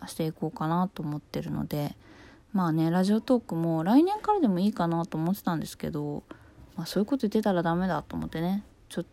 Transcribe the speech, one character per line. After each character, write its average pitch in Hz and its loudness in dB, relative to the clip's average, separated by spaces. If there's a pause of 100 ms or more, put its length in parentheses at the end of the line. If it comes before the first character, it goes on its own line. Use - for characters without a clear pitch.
し - -14
て 165 -2
い 160 -4
こ - -6
う - -8
か 156 -4
な 175 0
と - -12
思 147 -4
っ - -12
て - -8
る 160 -6
の 147 -4
で、 147 -4 (560)
ま 185 2
あ 160 2
ね、 160 2
ラ 180 4
ジ 202 2
オ 220 2
ト 247 4
ー 233 -6
ク - -8
も 165 0
来 240 6
年 415 0
か 427 2
ら 403 2
で 302 4
も 180 2
い 196 4
い 214 2
か 175 0
な 165 0
と - -6
思 160 2
っ - -2
て - -6
た 175 -2
ん 151 -4
で - -6
す - -14
け 160 -8
ど、 147 -6 (540)
ま 170 -6
あ、 - -10
そ - 0
う - 4
い - -2
う - -4
こ 285 0
と 269 -4
言 208 0
っ - -6
て 220 2
た 208 2
ら 175 2
ダ 165 2
メ 185 0
だ 151 0
と - -12
思 156 -4
っ - -8
て 160 -6
ね、 185 -2 (260)
ち - -10
ょ - -2
っ 170 -6